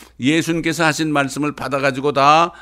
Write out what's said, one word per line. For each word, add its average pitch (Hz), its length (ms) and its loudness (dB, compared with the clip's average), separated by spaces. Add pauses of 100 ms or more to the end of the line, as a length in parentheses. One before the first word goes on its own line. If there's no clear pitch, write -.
(200)
예수님께서 160 640 0
하신 156 280 0
말씀을 143 420 -2
받아가지고 135 580 -2
다 151 500 4